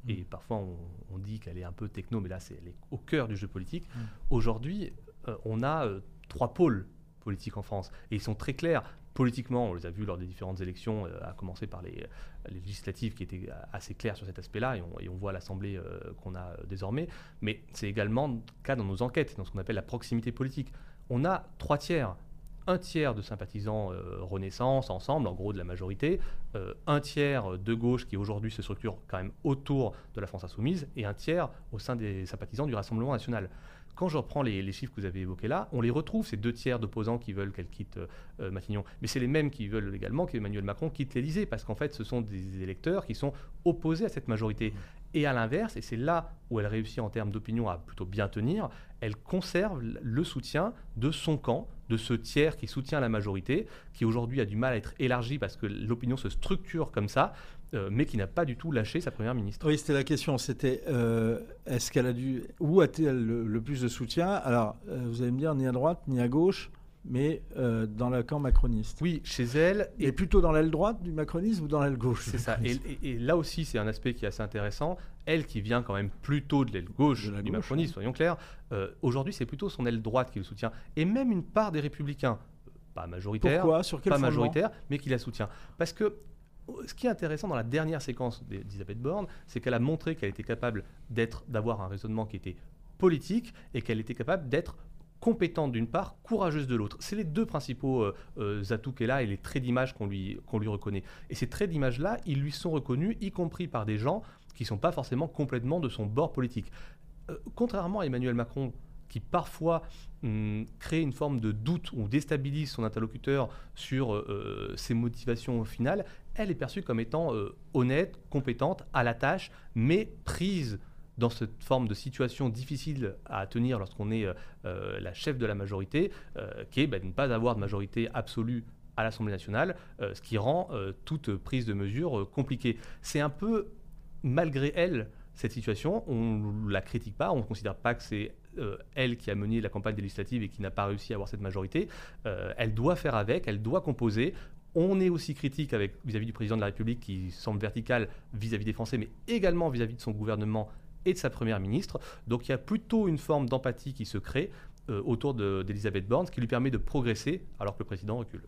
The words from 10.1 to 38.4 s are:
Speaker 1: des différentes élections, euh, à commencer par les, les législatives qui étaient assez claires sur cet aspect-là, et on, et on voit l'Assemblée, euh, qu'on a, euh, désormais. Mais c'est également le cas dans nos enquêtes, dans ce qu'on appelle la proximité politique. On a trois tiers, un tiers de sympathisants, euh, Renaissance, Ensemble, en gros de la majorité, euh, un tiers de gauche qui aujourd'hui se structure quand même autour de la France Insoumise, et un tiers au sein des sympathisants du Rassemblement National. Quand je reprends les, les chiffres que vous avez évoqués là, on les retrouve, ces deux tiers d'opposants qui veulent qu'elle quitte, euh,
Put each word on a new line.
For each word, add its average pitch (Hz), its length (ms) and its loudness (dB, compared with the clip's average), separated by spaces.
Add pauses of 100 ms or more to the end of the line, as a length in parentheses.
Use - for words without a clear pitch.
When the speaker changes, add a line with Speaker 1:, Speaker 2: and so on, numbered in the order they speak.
Speaker 1:
des 90 80 -6
différentes 92 360 -6
élections, 95 440 -2
euh, 85 160 -8
à 82 120 -8
commencer 92 340 -8
par 90 140 -10
les, 87 260 -10 (400)
les 92 140 -8
législatives 98 520 -6
qui - 100 -8
étaient 90 260 -8 (240)
assez 104 200 -10
claires 107 220 -4
sur 101 100 -12
cet 95 140 -10
aspect-là, 113 380 -4
et 90 40 -6
on, 85 200 -10
et 92 80 -8
on 90 60 -8
voit 98 180 -4
l'Assemblée, 95 420 -6
euh, 87 240 -8 (220)
qu'on 90 120 -8
a, 90 180 -8
euh, - 160 -10
désormais. 98 420 -4 (320)
Mais 107 200 -2 (120)
c'est 104 160 -4
également 110 400 2
le 120 80 -2 (260)
cas 135 140 2
dans 107 80 0
nos 98 160 0
enquêtes, 123 360 0
dans 95 60 -6
ce - 80 -10
qu'on - 80 -4
appelle 107 160 -2
la 98 60 0
proximité 117 500 -2
politique. 131 400 -4 (380)
On 123 160 2
a 185 200 0 (120)
trois 143 200 2
tiers, 139 380 0 (520)
un 185 100 4
tiers 151 380 0
de 104 80 -4
sympathisants, 104 680 -4
euh, 90 300 -6
Renaissance, 98 680 0
Ensemble, 131 360 0
en 90 60 0
gros 98 200 -2
de 98 40 -2
la 90 60 -4
majorité, 95 560 0 (360)
euh, 98 200 -4 (100)
un 147 140 6
tiers 139 580 2
de 101 160 2
gauche 120 320 4
qui - 100 -4
aujourd'hui 104 360 0
se - 100 -6
structure 101 360 -4 (100)
quand 95 100 -4
même 92 140 -4 (120)
autour 139 520 2 (180)
de 104 80 -4
la 98 60 -4
France 90 160 -8
Insoumise, 131 520 0
et 117 80 -4
un 101 120 -2
tiers 160 340 0 (220)
au 107 80 -6
sein 127 160 -2
des 101 320 -4
sympathisants 117 400 -4
du 123 80 0
Rassemblement 113 360 0
National. 110 380 -2 (460)
Quand 185 120 0
je 156 100 0
reprends 143 260 0
les, 104 180 2
les 98 100 -2
chiffres - 220 -8
que 104 80 -6
vous 98 60 -2
avez 92 140 -4
évoqués 92 260 -4
là, 180 240 0
on 123 100 0
les 117 80 4
retrouve, 160 380 0
ces 113 100 -4
deux 117 160 0
tiers 120 260 0
d'opposants 110 380 0
qui 113 160 -6
veulent 98 180 -2
qu'elle 90 160 -8
quitte, - 320 -10 (400)
euh, 95 120 -4